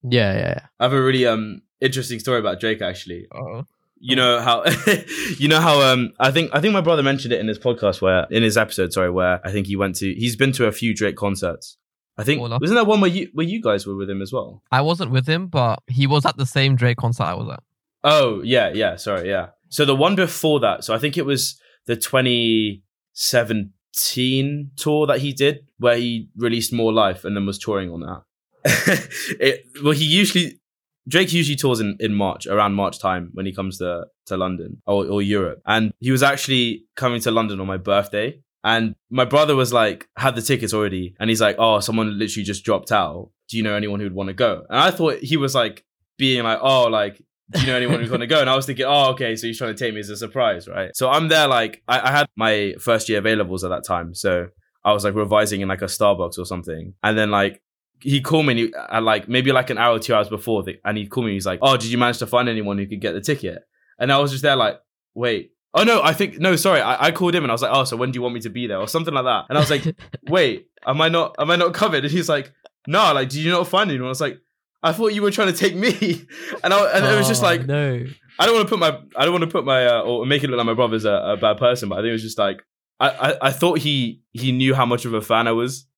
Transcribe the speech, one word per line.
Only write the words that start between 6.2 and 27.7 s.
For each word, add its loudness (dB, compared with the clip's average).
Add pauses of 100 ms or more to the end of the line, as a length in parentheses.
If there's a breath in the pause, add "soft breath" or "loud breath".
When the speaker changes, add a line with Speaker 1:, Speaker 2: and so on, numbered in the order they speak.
Speaker 2:
I 4
think, 0
I 2
think 2
my 2
brother 2
mentioned 0
it 0
in -2
his -4
podcast -2
where, 2
in 2
his 2
episode, 0
sorry, 0
where 0
I -6
think -2
he -6
went -2
to, -4
he's -4
been 2
to 0
a 0
few -2
Drake -2
concerts. -6 (380)
I -8
think, 0
Speaker 3:
Hola. -4
Speaker 2:
wasn't 2
there 4
one 4
where 6
you, -6
where -2
you -4
guys 0
were -6
with -6
him -6
as -10
well? -8
Speaker 3:
I 2
wasn't -2
with 0
him, -2
but 0
he 2
was 2
at 0
the -2
same 2
Drake 0
concert -2
I -4
was -8
at. -14 (420)
Speaker 2:
Oh, 4
yeah, 2
yeah, -2
sorry, -4
yeah. -4 (200)
So 0
the 2
one 2
before 0
that, 0
so -2
I -2
think -2
it -2
was -2 (280 soft breath)
the -2
twenty 0 (280)
seventeen -2
tour 0
that 2
he -4
did, 0 (120)
where 4
he -4
released -2
More 2
Life 2
and -4
then -2
was -4
touring -4